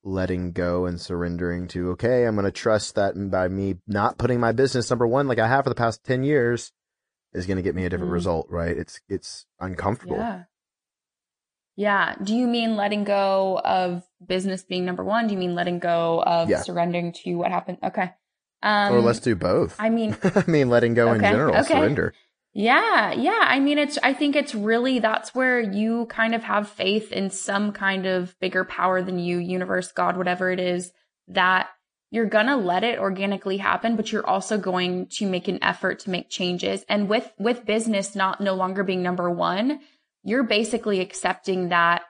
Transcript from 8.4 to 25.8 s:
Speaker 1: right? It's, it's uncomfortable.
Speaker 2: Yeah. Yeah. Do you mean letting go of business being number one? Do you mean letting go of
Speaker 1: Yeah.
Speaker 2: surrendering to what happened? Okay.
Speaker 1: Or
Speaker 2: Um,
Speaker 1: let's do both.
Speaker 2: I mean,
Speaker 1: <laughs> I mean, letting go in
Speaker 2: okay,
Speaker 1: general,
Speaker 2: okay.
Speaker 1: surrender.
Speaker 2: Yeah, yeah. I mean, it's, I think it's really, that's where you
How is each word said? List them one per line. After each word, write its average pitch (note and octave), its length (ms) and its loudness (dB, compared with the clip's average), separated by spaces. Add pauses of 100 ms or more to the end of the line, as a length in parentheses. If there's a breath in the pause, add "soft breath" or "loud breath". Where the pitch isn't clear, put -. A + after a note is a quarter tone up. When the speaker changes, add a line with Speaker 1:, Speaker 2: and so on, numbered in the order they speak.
Speaker 1:
right? E2+ 260 -2
It's, - 320 -10
it's - 380 -8 (140)
uncomfortable. - 580 -4
Speaker 2:
Yeah. G3+ 260 -6 (1300)
Yeah. G3 460 0
Do G3+ 140 0
you B3 120 2
mean A3+ 280 0
letting G#3 300 0
go G3 580 2
of F3+ 400 0 (220)
business F#3 380 -2
being F3+ 220 -4
number F3+ 180 -4
one? A3 240 0
Do G#3 60 0
you F#3+ 60 -2
mean F3+ 160 -2
letting F3 240 -2
go E3+ 440 0
of E3+ 260 2
Speaker 1:
Yeah. - 120 2
Speaker 2:
surrendering F3 520 -2 (100)
to F3 120 -4
what F3 160 -2
happened? F3+ 320 -4
Okay. F#3 280 -4 (500)
Speaker 1:
Or B2 80 0 (280)
Speaker 2:
Um, A#2+ 80 4
Speaker 1:
let's A#2 160 2
do A#2 140 2
both. F#2 440 0
Speaker 2:
I A3 100 0
mean, A3+ 300 -2
Speaker 1:
<laughs> F3+ 160 0
I G3 120 4
mean, D3 220 4
letting A#2+ 240 4
go A#2 200 6
in A2 60 2
Speaker 2:
okay, - 120 4
Speaker 1:
general, - 240 4
Speaker 2:
okay. D4+ 200 4
Speaker 1:
surrender. - 380 2 (380 soft breath)
Speaker 2:
Yeah, B3 640 2
yeah. F4+ 300 0
I C4+ 160 4
mean, C#4+ 180 4
it's, D4 260 0
I C4 100 4
think C#4+ 220 0
it's C#4+ 200 0
really, A#3 440 2
that's A3 340 -2
where B3+ 280 2
you A3+ 460 -2